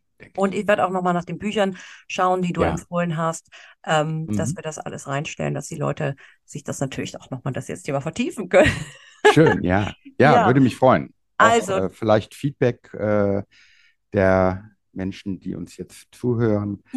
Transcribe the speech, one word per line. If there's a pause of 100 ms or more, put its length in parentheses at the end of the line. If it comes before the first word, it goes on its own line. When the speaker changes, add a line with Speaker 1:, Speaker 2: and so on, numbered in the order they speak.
(180)
Speaker 1:
denke
ich.
Speaker 2:
Und
ich
werde
auch
nochmal
nach
den
Büchern (320)
schauen,
die
du
Speaker 1:
Ja.
Speaker 2:
empfohlen
hast, (360)
ähm,
dass
Speaker 1:
Mhm.
Speaker 2:
wir
das
alles
reinstellen,
dass
die
Leute (280)
sich
das
natürlich
auch
nochmal
das
jetzt
Thema
vertiefen
können. (540)
<laughs>
Speaker 1:
Schön,
ja. (260)
Ja,
Speaker 2:
Ja.
Speaker 1:
würde
mich
freuen. (260)
Auch,
Speaker 2:
Also
Speaker 1:
äh,
vielleicht
Feedback,
äh, (720)
der (240)
Menschen,
die
uns
jetzt
zuhören. (140)